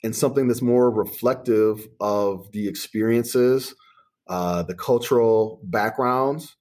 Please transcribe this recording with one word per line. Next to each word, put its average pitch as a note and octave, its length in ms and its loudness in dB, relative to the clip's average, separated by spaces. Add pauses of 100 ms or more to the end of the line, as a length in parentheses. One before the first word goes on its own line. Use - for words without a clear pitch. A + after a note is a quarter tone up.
and A2+ 120 -6
something C3 320 0
that's A#2+ 140 0
more B2 280 4
reflective G#2+ 960 0 (140)
of G2+ 540 -2
the G#2 160 -4
experiences, A#2 1040 0 (540)
uh, F2+ 340 -2
the F2 120 -8
cultural A2+ 920 2
backgrounds B2+ 960 -2